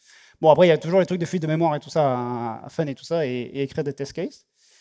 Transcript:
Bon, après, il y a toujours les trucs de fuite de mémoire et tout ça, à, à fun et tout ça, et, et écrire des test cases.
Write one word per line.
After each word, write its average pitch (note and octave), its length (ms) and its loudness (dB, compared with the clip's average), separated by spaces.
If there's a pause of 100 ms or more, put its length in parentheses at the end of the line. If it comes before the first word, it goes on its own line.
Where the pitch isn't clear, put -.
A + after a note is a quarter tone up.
(420)
Bon, D#3+ 80 6
après, D3+ 160 8
il F3 40 6
y D#3+ 40 8
a D3+ 60 2
toujours F3 220 2
les E3+ 40 2
trucs F#3 140 -4
de E3 60 -4
fuite F3 180 -4
de D#3 40 -2
mémoire D#3 280 0
et C#3+ 40 -6
tout - 120 -18
ça, C#3+ 240 2
à, A#2+ 500 -6
à - 40 -16
fun D#3 180 -4
et C3+ 80 -8
tout - 80 -20
ça, E3 240 -4
et, - 20 -4
et B2 320 -6
écrire C#3 220 -6
des D3 100 -6
test C#3 200 -10
cases. - 340 -10 (340)